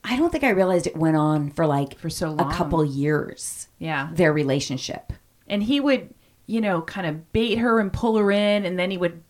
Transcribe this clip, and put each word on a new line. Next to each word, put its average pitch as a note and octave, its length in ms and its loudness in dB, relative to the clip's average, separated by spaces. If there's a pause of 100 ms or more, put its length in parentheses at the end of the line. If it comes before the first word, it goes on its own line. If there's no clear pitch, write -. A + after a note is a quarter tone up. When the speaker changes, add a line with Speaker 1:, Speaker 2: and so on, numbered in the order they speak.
Speaker 1:
I A#3 120 -2
don't E4 140 2
think D4 140 -2
I C4 60 4
realized F#3 360 2
it - 100 -4
went D#3+ 200 2
on D3+ 340 2
for, E3 160 0
like, C#3 320 0
Speaker 2:
For E3 120 -6
so D#3+ 200 -4
Speaker 1:
a - 20 -6
Speaker 2:
long. D3+ 200 0
Speaker 1:
couple D#3+ 320 0
years. C#3+ 840 -4 (100)
Speaker 2:
Yeah. D#3 340 -6
Speaker 1:
Their D#3+ 200 4
relationship. C#3 800 -2 (340)
Speaker 2:
And G3+ 160 -2
he C4+ 180 0
would, C4+ 340 0 (320)
you A3 140 -2
know, F#3+ 220 0
kind F#3 240 -8
of D#3 260 -6
bait A3+ 260 0
her A3+ 220 4
and G3 120 -2
pull A3 240 0
her G3+ 140 4
in, G#3 340 2
and F3+ 140 -2
then F#3 120 -2
he F#3+ 80 -4
would E3+ 320 -2